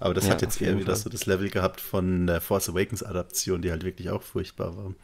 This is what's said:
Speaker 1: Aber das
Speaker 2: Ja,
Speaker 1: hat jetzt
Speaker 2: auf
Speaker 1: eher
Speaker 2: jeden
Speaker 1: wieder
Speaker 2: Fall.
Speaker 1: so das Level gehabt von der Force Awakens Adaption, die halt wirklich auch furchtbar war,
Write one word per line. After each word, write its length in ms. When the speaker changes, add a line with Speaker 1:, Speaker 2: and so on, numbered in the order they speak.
Speaker 1:
Aber 140
das 140
Speaker 2:
Ja, 40
Speaker 1:
hat 100
jetzt 140
Speaker 2:
auf 60
Speaker 1:
eher 80
Speaker 2:
jeden 100
Speaker 1:
wieder 140
Speaker 2:
Fall. 100
Speaker 1:
so 60
das 160
Level 240
gehabt 320
von 460
der 120
Force 300
Awakens 340
Adaption, 580
die 100
halt 120
wirklich 260
auch 140
furchtbar 540
war, 160